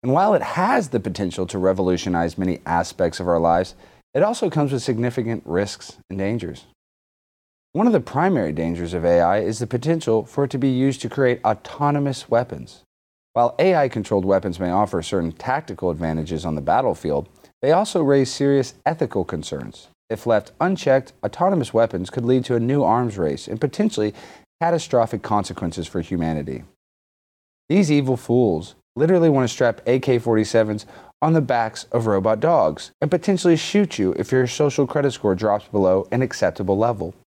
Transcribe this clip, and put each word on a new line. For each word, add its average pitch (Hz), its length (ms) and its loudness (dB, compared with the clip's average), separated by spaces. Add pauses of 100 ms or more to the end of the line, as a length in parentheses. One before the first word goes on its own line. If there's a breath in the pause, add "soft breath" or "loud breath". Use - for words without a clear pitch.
And 127 120 0
while 196 200 4
it - 80 2
has 196 460 0
the 120 140 -2
potential 92 460 -4
to 101 100 -6
revolutionize 90 800 0
many 92 280 -2
aspects 85 540 -2
of 90 80 -4
our 85 100 2
lives, 85 380 2 (380 soft breath)
it 147 100 2
also 214 260 -2
comes 143 220 0
with 127 100 -2
significant 117 640 -4
risks - 520 -4 (120)
and 95 80 -8
dangers. 98 500 -6 (1040)
One 208 120 0
of 247 60 4
the 185 80 4
primary 139 540 0
dangers 85 400 -4
of 85 100 -4
A 87 160 4
I 90 200 2
is 107 200 -4
the 120 80 -4
potential 123 560 0
for 143 220 -2
it 123 60 -8
to 139 60 -6
be 135 120 0
used 131 320 0
to 120 80 -6
create 123 340 0
autonomous 143 880 -2
weapons. - 540 -4 (500)
While 120 260 2
A 180 160 4
I-controlled 117 480 0
weapons 95 340 0
may 90 140 -2
offer 98 300 0
certain 82 320 -2
tactical 120 560 -4
advantages 80 560 -4
on 78 100 -4
the 73 60 -4
battlefield, 85 680 -2 (340 soft breath)
they 143 120 2
also 185 280 0
raise 139 300 2
serious 139 420 0 (120)
ethical 143 400 -2
concerns. 76 640 -10 (200)
If 110 160 -8
left 107 360 0
unchecked, 143 500 0 (140)
autonomous 175 480 0
weapons 110 360 0
could 120 140 -6
lead 123 220 2
to 123 100 0
a 117 60 2
new 131 240 2
arms 110 320 0
race 76 320 -4
and 110 100 -8
potentially 131 540 -2 (480 loud breath)
catastrophic 135 600 0
consequences 92 680 -4
for 90 140 -4
humanity. 80 600 -4 (1080)
These 170 200 4
evil 135 280 2
fools 110 580 0 (180)
literally 165 360 4
want 131 180 4
to - 60 -4
strap 120 320 0
A 127 140 2
K 123 200 2
forty-sevens 110 680 2 (360 loud breath)
on 156 100 2
the 160 80 4
backs 120 540 -2
of 117 140 0
robot 107 340 2
dogs 127 580 2
and 156 100 0
potentially 175 460 2
shoot - 420 0
you 95 200 0
if - 160 -2
your 131 140 4
social 139 380 0
credit 139 260 0
score 101 220 0
drops 104 360 0
below 95 420 2
an 123 100 0
acceptable 98 560 0
level. 104 380 -2 (180)